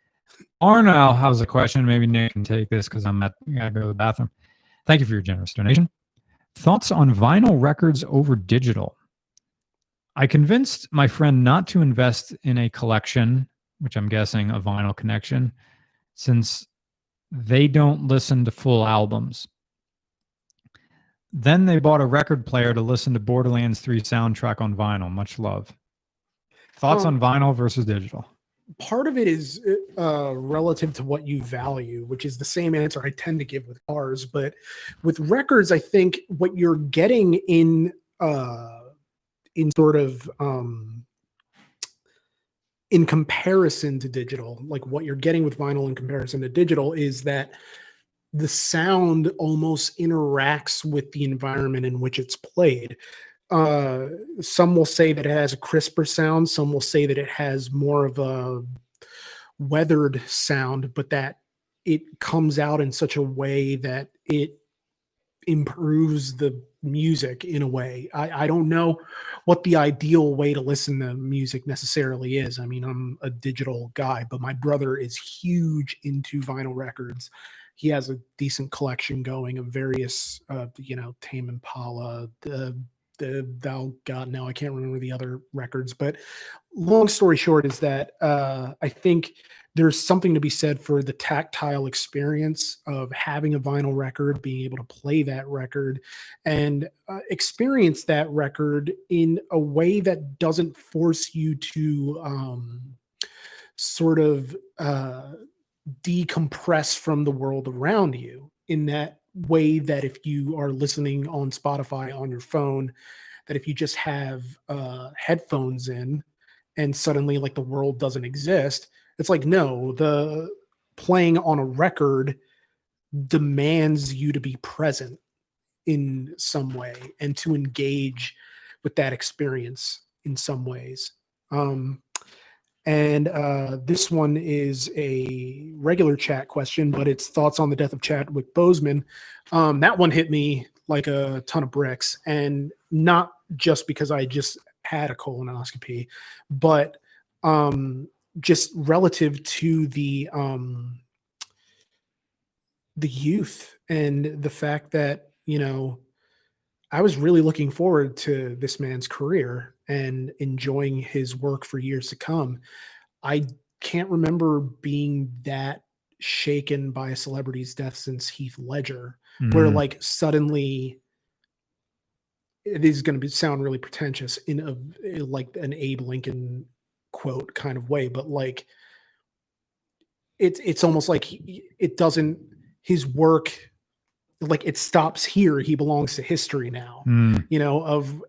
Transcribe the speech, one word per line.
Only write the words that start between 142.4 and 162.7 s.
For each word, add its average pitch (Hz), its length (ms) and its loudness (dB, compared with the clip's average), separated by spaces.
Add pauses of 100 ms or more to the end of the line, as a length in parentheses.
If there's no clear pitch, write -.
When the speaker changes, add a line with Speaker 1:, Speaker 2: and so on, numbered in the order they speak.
Speaker 2:
not 170 400 4 (260)
just - 300 2
because 139 240 -4
I 139 140 0
just 131 320 -4 (260)
had 147 280 -4
a 123 40 -8
colonoscopy, 123 920 -10 (420)
but, 147 460 2 (480)
um, 143 640 0 (320)
just - 360 2
relative 160 680 2
to 160 440 0
the, 139 440 -4
um, 127 680 -6 (2000)
the 147 140 -2
youth 147 640 -4 (140)
and 147 520 -2
the 147 80 -4
fact 151 420 -6
that, 147 400 -2 (140)
you 151 140 -2
know, 131 400 -4 (920)
I 151 100 0
was 185 160 4
really 165 240 6
looking 156 280 2
forward 147 480 2
to 131 420 -4
this 131 200 -6
man's 131 280 -6
career 127 680 -4 (140)
and 131 500 -4
enjoying 135 600 -2
his 127 360 -6
work 135 300 -4
for 139 140 -8
years 131 300 -6
to - 60 -12
come. 135 440 -4 (640)